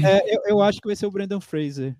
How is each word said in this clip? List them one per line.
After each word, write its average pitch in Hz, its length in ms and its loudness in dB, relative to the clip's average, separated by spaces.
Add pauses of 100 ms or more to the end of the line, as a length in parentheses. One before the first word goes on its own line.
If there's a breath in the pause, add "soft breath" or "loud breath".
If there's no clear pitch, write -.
É, 196 320 4
eu, 214 120 -2
eu 208 140 4
acho 202 200 2
que - 60 -10
vai 208 80 -2
ser - 100 -6
o 202 60 -4
Brendan 196 280 -6
Fraser. 139 600 -6